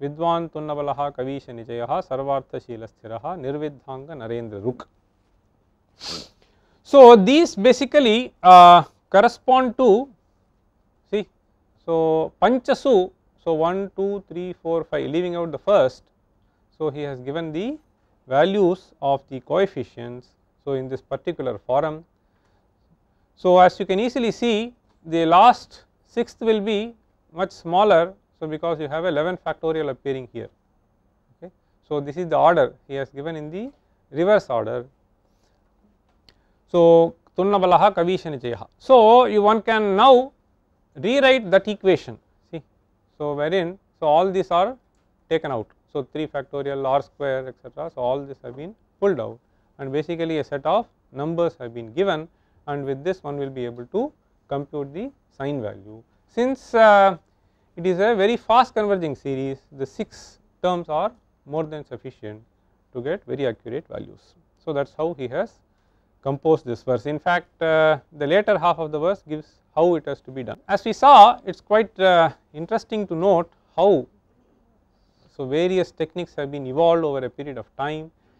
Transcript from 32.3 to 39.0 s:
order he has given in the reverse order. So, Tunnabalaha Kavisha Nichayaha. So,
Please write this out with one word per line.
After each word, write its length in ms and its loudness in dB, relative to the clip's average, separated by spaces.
order 380 4
he 80 -12
has 140 -8
given 260 -10
in 160 -12
the 180 -10
reverse 400 0
order. 360 -6
So, 480 4
Tunnabalaha 560 2
Kavisha 420 -4
Nichayaha. 300 -10
So, 500 6